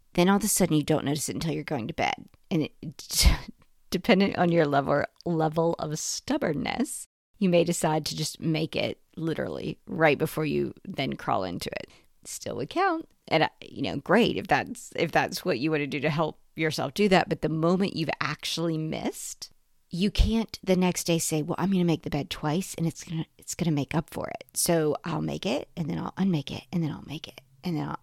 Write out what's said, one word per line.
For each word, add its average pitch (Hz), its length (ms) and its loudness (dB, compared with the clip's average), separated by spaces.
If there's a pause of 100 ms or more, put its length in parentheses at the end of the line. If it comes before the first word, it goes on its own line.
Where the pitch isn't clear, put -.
(140)
Then 175 140 4
all 202 100 6
of 202 60 -2
a 214 40 0
sudden 175 280 4
you 151 80 4
don't - 220 0
notice 143 240 -2
it 110 60 -4
until 156 180 -4
you're 151 100 -4
going 127 240 -6
to 160 60 -8
bed. - 320 -4 (240)
And 160 140 2
it, - 640 0 (340)
<laughs> - 300 -20
dependent 190 460 4
on 175 140 4
your 165 140 6
level, 143 380 2 (200)
level 165 540 2
of 156 220 -4
stubbornness, - 1080 -2 (320)
you 190 120 2
may 175 140 6
decide 160 440 0
to 156 80 -6
just 156 240 -6
make 156 360 0
it - 240 -2 (160)
literally 156 720 -4
right 156 320 4
before 156 280 -2
you 143 280 0 (120)
then 160 280 -6
crawl 110 300 -2
into 92 260 -6
it. - 180 -10 (380)
Still - 300 -10
would 127 140 -6
count. 339 380 -2 (200)
And, 156 160 2
uh, - 60 0 (120)
you - 220 -10
know, 92 140 -4
great 175 400 4
if 95 100 -6
that's, - 480 -2
if - 160 0
that's - 340 0
what 170 140 0
you 147 100 -2
wanna 151 160 0
do 139 140 -4
to 139 100 0
help 156 300 -2 (160)
yourself 156 400 -2
do 208 140 4
that. 180 200 6
But 160 140 -4
the 156 60 2
moment 165 460 2
you've 156 140 -4 (100)
actually 160 580 -4
missed, - 760 -6 (400)
you 180 180 0
can't 220 540 2
the 185 140 4
next 180 260 2
day 165 160 4
say, 156 220 0
"Well, 165 180 -4
I'm 196 120 2
gonna 185 120 4
make 165 200 2
the - 60 -6
bed 180 200 -4
twice 151 460 -2
and 165 120 0
it's - 160 -6
gonna, 165 220 -6 (120)
it's - 180 -10
gonna 170 160 2
make 143 220 0
up 160 160 0
for - 200 -6
it. - 240 -10
So 156 500 2
I'll 165 180 -4
make 156 240 -4
it 233 300 -2
and 160 140 -4
then 165 100 -4
I'll 165 180 -6
unmake 185 340 0
it - 200 -10
and 175 100 0
then 151 100 -2
I'll 160 140 -10
make 156 220 -12
it - 140 -18 (220)
and 180 120 -2
then 147 140 -4
I'll 143 140 -8